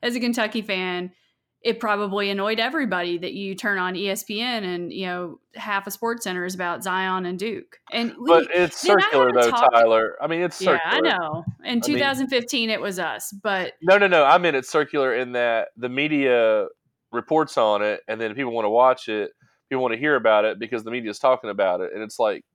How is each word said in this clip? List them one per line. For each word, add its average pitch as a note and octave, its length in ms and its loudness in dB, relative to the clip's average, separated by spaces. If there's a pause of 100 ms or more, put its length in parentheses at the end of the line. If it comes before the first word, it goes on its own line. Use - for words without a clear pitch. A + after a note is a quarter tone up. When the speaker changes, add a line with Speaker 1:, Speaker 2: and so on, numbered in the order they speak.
Speaker 1:
as A#3+ 140 -4
a B3+ 40 -4
Kentucky A#3 420 -2
fan, F#3 500 -6 (500)
it A3+ 180 -2
probably G3+ 500 -2
annoyed G3+ 300 -2
everybody G3 600 -2
that F3+ 120 -8
you G3 240 -8
turn G3+ 220 -4
on F3+ 180 -4
E G3 140 -4
S G3 140 -6
P G#3+ 180 -8
N A#3 240 -6
and, F3 260 -6
you F#3 140 -8
know, F3+ 340 -8 (160)
half G3+ 320 -6
of G3 60 -10
SportsCenter G#3+ 520 -6
is F#3 100 -6
about F3 280 -6
Zion F#3 420 -2
and F3+ 140 -6
Duke. - 400 -10 (100)
And A#3 300 -2
we, - 80 -6
Speaker 2:
But E3 260 6
it's F3 280 0
Speaker 1:
then G3+ 180 6
I F#3+ 40 4
Speaker 2:
circular, C3+ 240 4
Speaker 1:
haven't B2 140 4
Speaker 2:
though, A#2 100 6
Speaker 1:
talked C3 220 6
Speaker 2:
Tyler. A2+ 460 4
I D3 80 -4
mean, E3 140 -2
it's F3 180 -4
Speaker 1:
Yeah, F3 240 2
I F#3 120 -2
Speaker 2:
circular. C#4+ 220 2
Speaker 1:
know. D#3+ 280 -6 (180)
In - 20 -16
Speaker 2:
I B3 80 -6
mean A#3 80 -2
Speaker 1:
two D4 180 0
thousand C4+ 280 -2
fifteen, A#3+ 420 -2
it G#3+ 120 -2
was F#3 180 -6
us, C#3 320 -6
but G3 500 -4
Speaker 2:
No, F#3 160 6
no, G3+ 100 4
no. D#3+ 180 6
I D#3+ 140 8
meant D#3+ 180 2
it's B2+ 120 -4
circular C#3 460 0
in B2 180 -4
that A#2 440 0
the A#2+ 100 -6
media B2+ 800 2 (460)
reports D3 440 0
on G#2+ 240 4
it, G#2 280 -2
and A2 100 -6
then A2 160 -6
people B2+ 160 -6
wanna A2+ 180 -2
watch B2 380 4
it, G#2+ 240 -4 (380)
people C3 140 -2
wanna A#2 120 -2
hear C#3+ 200 0
about A2 280 4
it G#2+ 160 -2
because A2+ 240 -6
the A2+ 80 -12
media's A2+ 280 -8
talking B2+ 300 2
about G2 300 0
it. F#2 140 -8
And G#2+ 100 -10
it's G#2+ 160 -10
like, G#2 240 -2 (120)